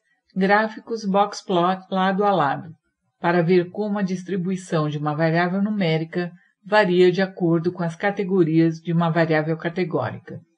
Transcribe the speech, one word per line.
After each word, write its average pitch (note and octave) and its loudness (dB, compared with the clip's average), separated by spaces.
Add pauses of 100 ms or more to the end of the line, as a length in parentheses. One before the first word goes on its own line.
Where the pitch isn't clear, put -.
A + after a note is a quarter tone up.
(340)
gráficos G#3+ 0
box G3+ 0
plot F#3 0
lado F#3+ 0
a G3+ 2
lado, D3 0 (480)
para F3 2
ver F3 4
como G#3 -4
a G3+ -2
distribuição F3+ -2
de D3 -4
uma D3+ -4
variável E3+ 0
numérica F3 -2 (320)
varia F3+ 4
de F#3 0
acordo F3 0
com F3+ -6
as E3 -4
categorias F3 2
de F3 -6
uma E3 2
variável D#3+ 0
categórica. D3+ -6 (180)